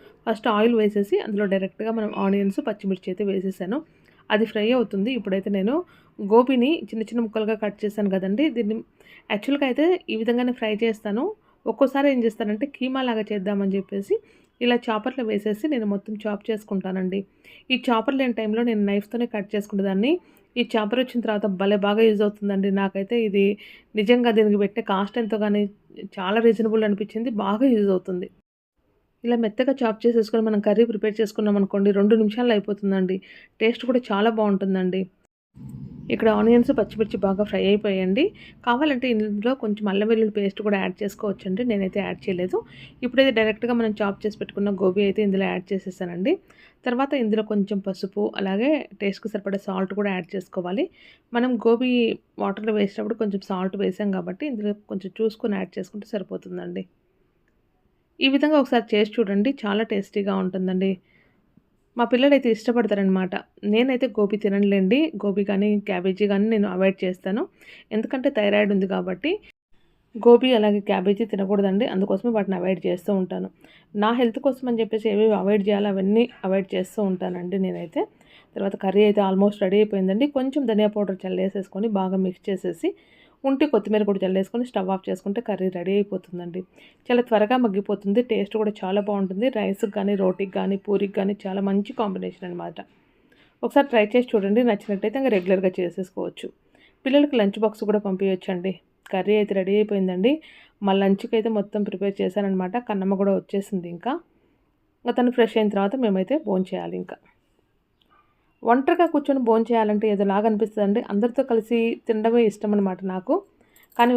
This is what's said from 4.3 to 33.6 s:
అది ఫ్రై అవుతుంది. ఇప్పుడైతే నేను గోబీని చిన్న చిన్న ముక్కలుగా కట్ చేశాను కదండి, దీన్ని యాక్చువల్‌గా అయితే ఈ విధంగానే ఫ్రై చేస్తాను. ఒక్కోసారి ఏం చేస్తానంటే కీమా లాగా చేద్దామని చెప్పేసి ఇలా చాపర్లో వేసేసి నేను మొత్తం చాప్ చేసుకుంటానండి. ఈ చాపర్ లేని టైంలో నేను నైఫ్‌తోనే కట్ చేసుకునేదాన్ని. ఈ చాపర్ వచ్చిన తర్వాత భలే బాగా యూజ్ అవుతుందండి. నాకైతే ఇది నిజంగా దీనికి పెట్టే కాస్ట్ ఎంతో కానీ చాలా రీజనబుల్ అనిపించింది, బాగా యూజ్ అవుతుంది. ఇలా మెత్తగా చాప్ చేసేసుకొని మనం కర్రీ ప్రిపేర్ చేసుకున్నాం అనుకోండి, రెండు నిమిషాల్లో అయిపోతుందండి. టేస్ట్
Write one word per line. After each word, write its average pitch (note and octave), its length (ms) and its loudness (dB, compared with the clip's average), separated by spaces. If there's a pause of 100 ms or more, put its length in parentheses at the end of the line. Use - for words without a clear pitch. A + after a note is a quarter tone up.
అది A3 160 2
ఫ్రై G#3+ 240 -2
అవుతుంది. A3+ 440 0
ఇప్పుడైతే G3 360 -4
నేను G3+ 260 0 (420)
గోబీని A#3+ 520 4 (140)
చిన్న A3 180 -6
చిన్న A3+ 200 -4
ముక్కలుగా A3 340 -2
కట్ G#3 240 -4
చేశాను G#3 300 -2
కదండి, G3 400 0
దీన్ని A3+ 260 -2 (540)
యాక్చువల్‌గా C4+ 360 0
అయితే C4 200 2 (180)
ఈ A3 120 -6
విధంగానే A#3+ 380 0
ఫ్రై A3 220 -4
చేస్తాను. A3 480 -2 (420)
ఒక్కోసారి C#4 440 2
ఏం B3+ 120 2
చేస్తానంటే G#3+ 440 -2
కీమా C4 360 -6
లాగా A3+ 220 -2
చేద్దామని G3 500 -2
చెప్పేసి G3+ 400 -4 (460)
ఇలా A#3+ 160 2
చాపర్లో A#3+ 480 -4
వేసేసి G#3+ 440 -2
నేను A#3 180 -2
మొత్తం G3+ 280 -4
చాప్ G#3 300 -6
చేసుకుంటానండి. F#3+ 760 -4 (480)
ఈ B3+ 100 0
చాపర్ B3 380 0
లేని B3+ 180 0
టైంలో A3 280 -2
నేను A3+ 220 0
నైఫ్‌తోనే G#3 420 -2
కట్ G#3 240 -6
చేసుకునేదాన్ని. G3+ 600 0 (460)
ఈ A#3+ 80 2
చాపర్ A#3 360 -2
వచ్చిన B3+ 200 -2
తర్వాత G#3 320 -2
భలే G3 260 2
బాగా G#3 240 2
యూజ్ G#3+ 200 4
అవుతుందండి. G3+ 500 0
నాకైతే G3 500 -2
ఇది G3 220 2 (500)
నిజంగా A#3 380 4
దీనికి G#3 260 4
పెట్టే G3+ 240 -2
కాస్ట్ G3+ 360 -2
ఎంతో A3 200 -2
కానీ G#3 240 2 (500)
చాలా G3 280 -2
రీజనబుల్ A3 440 4
అనిపించింది, G#3+ 520 -2
బాగా G#3 300 0
యూజ్ G#3 240 4
అవుతుంది. F#3 380 -2 (960)
ఇలా A#3+ 120 0
మెత్తగా A#3 380 0
చాప్ A3 260 -2
చేసేసుకొని A3+ 440 2
మనం G#3+ 160 2
కర్రీ G#3 240 4
ప్రిపేర్ G#3+ 320 -2
చేసుకున్నాం G#3 400 0
అనుకోండి, G3+ 360 2
రెండు G3+ 240 4
నిమిషాల్లో A3 380 2
అయిపోతుందండి. G3 600 0 (420)
టేస్ట్ A#3 280 0